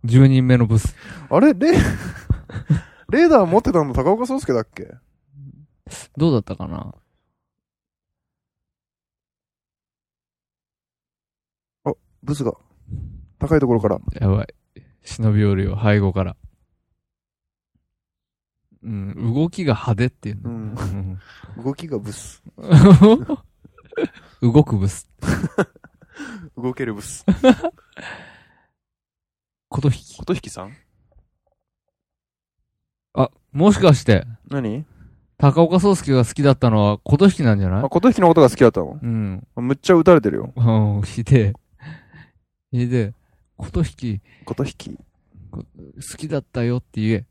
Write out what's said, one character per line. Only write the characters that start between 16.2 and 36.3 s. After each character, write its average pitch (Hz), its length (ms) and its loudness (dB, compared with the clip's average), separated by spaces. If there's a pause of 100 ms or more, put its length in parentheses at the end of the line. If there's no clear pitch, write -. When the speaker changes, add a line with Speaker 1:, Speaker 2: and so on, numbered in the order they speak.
Speaker 1:
ら。 90 120 -8 (2500)
う 113 60 -14
ん、 110 460 -8
動 156 140 0
き 185 140 -10
が 139 100 0
派 107 220 -2
手 117 120 -2
っ - 20 -2
て - 200 -12
い - 20 -10
う 101 100 -14
の。 120 80 -12
Speaker 2:
う 117 40 -10
ん。 101 680 -10 (180)
Speaker 1:
<laughs> - 260 -20
Speaker 2:
動 139 120 -6
き 165 120 -16
が 135 120 -8
ブ 101 120 -12
ス。 - 300 -18 (160)
Speaker 1:
<laughs> 196 640 6 (1200)
動 123 220 6
く - 140 0
ブ 98 100 0
ス。 - 200 -8 (680)
Speaker 2:
<laughs> - 800 -20
動 127 160 -6
け 135 120 -8
る 110 100 -8
ブ 104 60 -16
ス。 - 280 -18
Speaker 1:
<laughs> 185 80 0 (2250)
琴 143 200 -2
引 123 40 0
き。 - 240 -12
Speaker 2:
琴 - 160 -8
引 - 60 -6
き - 100 -18
さ - 140 -16
ん？ 107 120 -18 (2500)
Speaker 1:
あ、 - 160 -2 (220)
も 170 200 2
し 190 80 2
か 175 140 6
し 127 100 0
て。 104 220 2 (220)
Speaker 2:
何？ 131 380 -6 (520)
Speaker 1:
高 143 260 4
岡 175 160 2
壮 202 140 2
介 139 180 -4
が 127 140 4
好 - 80 -12